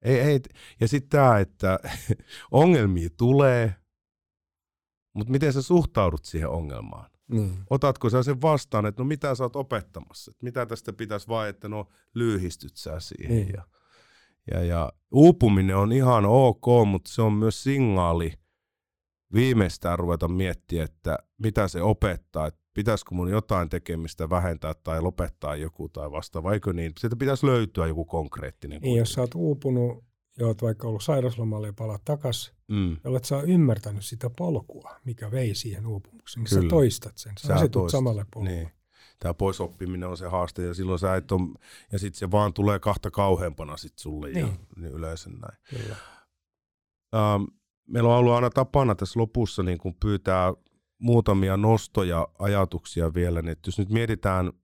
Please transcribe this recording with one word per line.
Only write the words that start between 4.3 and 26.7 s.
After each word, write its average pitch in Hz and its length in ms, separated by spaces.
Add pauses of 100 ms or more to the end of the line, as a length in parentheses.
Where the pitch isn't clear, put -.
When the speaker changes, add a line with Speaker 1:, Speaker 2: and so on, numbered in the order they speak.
Speaker 1:
mut 110 160
miten 135 240
sä 135 80
suhtaudut 113 640
siihen 80 240
ongelmaan? 65 600 (180)
Speaker 2:
Niin. 98 420
Speaker 1:
Otatko 135 400
sä 123 140
sen 131 180
vastaan, 139 440
että 104 160
no 127 40
mitä 143 300
sä 127 80
oot 120 120
opettamassa? 120 760
Että - 120
mitä 123 220
tästä 113 280
pitäisi 104 340
vaan, 110 220
että 98 200
no 107 180 (260)
lyyhistyt 104 640
sä 80 220
siihen? - 360
Speaker 2:
Niin. 98 180
Speaker 1:
Ja, 98 140 (840)
ja, 90 100
ja 85 300 (180)
uupuminen 110 680
on 101 140
ihan 123 340
ok, 120 400 (200)
mut 95 220
se - 140
on 107 120
myös 107 300
signaali 92 680 (1000)
viimeistään 101 680
ruveta 85 280
miettiä, 87 560
että 76 340 (200)
mitä 107 300
se 87 140
opettaa, 90 680
että - 120 (140)
pitäisikö 104 420
mun 87 140
jotain 95 400
tekemistä 82 600
vähentää 85 440
tai 80 280
lopettaa 82 540
joku 78 340
tai 73 220
vastaava, 82 420
eikö 101 200